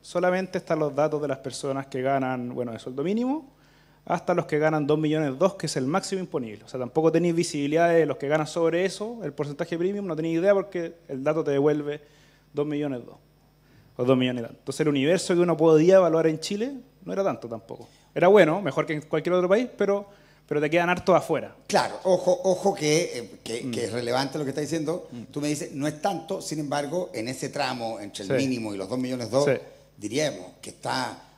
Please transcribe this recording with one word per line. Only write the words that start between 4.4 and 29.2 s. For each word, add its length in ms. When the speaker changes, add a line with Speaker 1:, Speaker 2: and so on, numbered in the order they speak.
Speaker 1:
que 120
ganan 260
dos 140
millones 400
dos, 160
que 120
es 100
el 80
máximo 340
imponible. 460
O 20
sea, 120
tampoco 320
tenéis 240
visibilidad 540
de 160
los 120
que 100
ganan 200
sobre 360
eso, 400
el 80
porcentaje 460
premium, 280
no 100
tenéis 240
idea 140
porque 420
el 160
dato 200
te 80
devuelve 500
dos 120
millones 400
dos 100
o 80
dos 140
millones 240
y 40
tanto. 140
Entonces 220
el 80
universo 460
que 40
uno 160
podía 400
evaluar 320
en 120
Chile 340
no 80
era 100
tanto 240
tampoco. 400
Era 140
bueno, 340
mejor 240
que 80
en 100
cualquier 320
otro 120
país, 300
pero, 280
pero 120
te 100
quedan 200
hartos 260
afuera. 400
Speaker 2:
Claro, 360
ojo, 400
ojo 320
que, 420
eh, 140
que, 220
Speaker 1:
Mm. 80
Speaker 2:
que 140
es 80
relevante 440
lo 60
que 60
estás 140
diciendo. 500
Speaker 1:
Mm. 80
Speaker 2:
Tú 80
me 80
dices, 260
no 140
es 140
tanto, 400
sin 180
embargo, 540
en 160
ese 180
tramo 540
entre 240
el 60
Speaker 1:
Sí. 40
Speaker 2:
mínimo 380
y 40
los 120
dos 100
millones 320